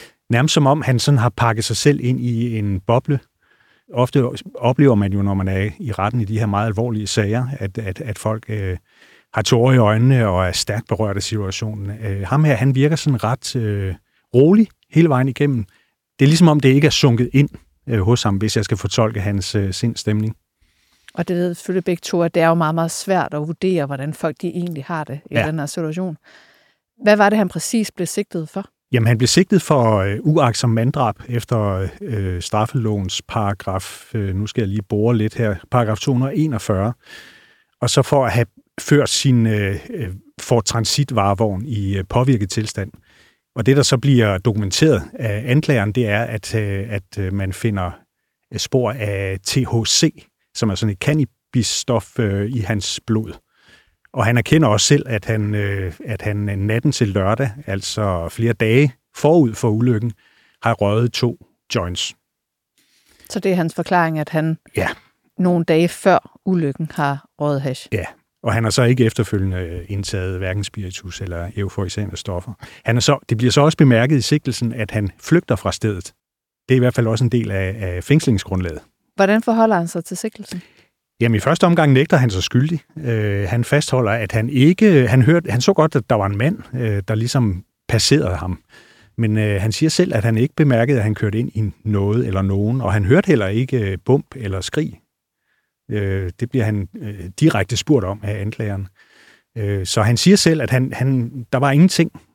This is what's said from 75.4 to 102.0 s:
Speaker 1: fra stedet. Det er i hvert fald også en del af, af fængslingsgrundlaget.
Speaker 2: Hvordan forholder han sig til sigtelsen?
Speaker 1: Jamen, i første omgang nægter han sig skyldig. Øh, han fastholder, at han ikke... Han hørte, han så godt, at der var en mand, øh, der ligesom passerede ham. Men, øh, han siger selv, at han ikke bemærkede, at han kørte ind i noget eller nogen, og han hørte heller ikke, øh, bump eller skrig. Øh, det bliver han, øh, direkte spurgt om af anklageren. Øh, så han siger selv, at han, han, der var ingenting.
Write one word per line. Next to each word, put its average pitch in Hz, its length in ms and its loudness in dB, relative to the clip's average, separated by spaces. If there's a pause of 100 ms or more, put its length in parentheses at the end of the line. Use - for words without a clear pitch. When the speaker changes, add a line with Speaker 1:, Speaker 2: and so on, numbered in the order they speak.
Speaker 1:
fra - 160 -4
stedet. 101 400 -6 (560)
Det 131 60 6
er - 20 6
i 127 40 4
hvert 123 140 2
fald 120 120 2
også 113 180 0
en 117 60 2
del 113 200 0
af, 95 280 -2
af 90 260 -6
fængslingsgrundlaget. 92 760 0 (360)
Speaker 2:
Hvordan 202 260 2
forholder 226 340 2
han 170 120 -2
sig 170 160 -8
til 180 120 -10
sigtelsen? 208 460 -10 (580)
Speaker 1:
Jamen, 117 160 2
i 98 40 2
første 165 240 2
omgang 165 280 4
nægter 139 240 4
han 127 140 4
sig 95 120 -2
skyldig. 147 380 0 (240)
Øh, 104 440 -2
han 117 160 0
fastholder, 127 480 0
at 110 200 -4
han 117 180 0
ikke... 147 580 6
Han 131 140 6
hørte, 165 280 2
han 123 100 0
så 196 120 2
godt, 156 240 2
at - 140 -2
der 120 60 4
var 101 100 0
en 101 120 -2
mand, 165 200 0 (160)
øh, 110 340 -2
der 110 60 -2
ligesom 110 500 -2 (240)
passerede 117 480 2
ham. 92 260 -8 (560)
Men, 107 200 2
øh, 104 220 0
han 107 120 -2
siger 160 180 0
selv, - 240 0
at 107 100 0
han 113 140 2
ikke 123 180 0
bemærkede, 131 420 2
at 104 60 0
han 107 100 0
kørte 107 240 -2
ind 120 160 -4
i 107 180 -2 (120)
noget 104 420 0
eller 95 160 -2
nogen, 101 380 0
og 98 120 -2
han 104 120 2
hørte 143 220 4
heller 117 200 2
ikke, 120 320 -2 (140)
øh, 92 120 -6
bump 143 220 2 (100)
eller 98 240 -6
skrig. - 400 -8 (920)
Øh, 98 400 -4 (100)
det 120 100 -6
bliver 123 140 0
han, 104 240 -2 (120)
øh, 104 200 -12 (200)
direkte 113 360 2
spurgt 127 280 0
om 101 180 -6
af 104 180 -6
anklageren. 101 480 -6 (680)
Øh, 101 300 -4
så - 160 0
han 117 140 4
siger 190 200 6
selv, 160 260 2
at 113 80 -4
han, 131 220 0
han, 127 400 -2 (200)
der 131 60 0
var 135 120 2
ingenting. 165 420 4 (220)